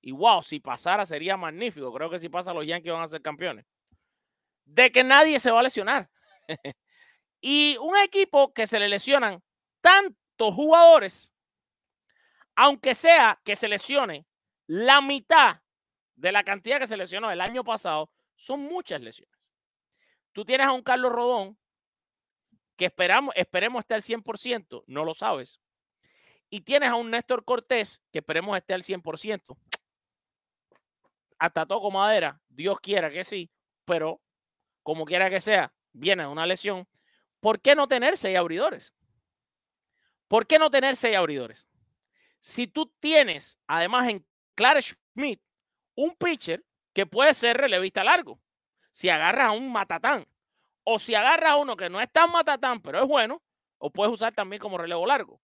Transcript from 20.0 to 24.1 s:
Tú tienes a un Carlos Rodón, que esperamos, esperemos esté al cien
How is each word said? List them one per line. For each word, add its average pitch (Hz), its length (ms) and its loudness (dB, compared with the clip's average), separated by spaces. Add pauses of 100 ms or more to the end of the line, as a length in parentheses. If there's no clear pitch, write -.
Tú 208 140 -14
tienes 262 200 2
a 277 60 2
un 254 80 -4
Carlos 254 320 0
Rodón, 240 460 -4 (1160)
que 180 100 -4
esperamos, 202 500 0
esperemos 208 440 -4
esté - 120 -8
al 214 100 -4
cien 226 200 -10